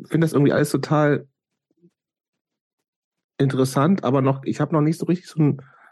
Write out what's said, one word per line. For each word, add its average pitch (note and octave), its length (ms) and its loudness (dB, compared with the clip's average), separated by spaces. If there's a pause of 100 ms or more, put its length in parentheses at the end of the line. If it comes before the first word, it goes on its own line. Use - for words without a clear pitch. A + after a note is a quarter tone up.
find D#3+ 180 0
das D#3+ 100 -2
irgendwie C#3+ 200 4
alles D3 160 0
total D3 580 0 (2000)
interessant, C#3 640 0
aber C3+ 180 0
noch, C3+ 220 -2
ich - 160 -6
hab D3 120 -2
noch D#3 100 0
nicht D#3 180 0
so - 80 -6
richtig F3+ 200 -4
so - 140 -4
ein, C#3+ 200 2 (300)